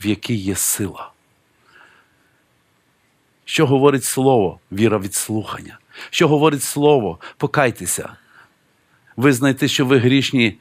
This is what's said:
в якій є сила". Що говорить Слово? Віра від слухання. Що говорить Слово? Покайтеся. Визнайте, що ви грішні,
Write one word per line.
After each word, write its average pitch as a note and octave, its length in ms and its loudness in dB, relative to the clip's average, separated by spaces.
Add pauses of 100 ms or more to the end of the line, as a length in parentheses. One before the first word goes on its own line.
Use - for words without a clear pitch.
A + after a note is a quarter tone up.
в G2+ 40 -8
якій G#2+ 300 -4
є G2 200 -6
сила". - 560 -6 (2250)
Що D#3 220 0
говорить C3+ 360 4
Слово? A#2+ 560 0 (120)
Віра G#2+ 260 2
від G2 160 -6
слухання. - 680 -8 (300)
Що F3 180 2
говорить D3 360 2
Слово? C#3 560 0 (180)
Покайтеся. - 760 -4 (1000)
Визнайте, C3+ 520 2
що C3+ 180 0
ви C3 120 4
грішні, B2 640 2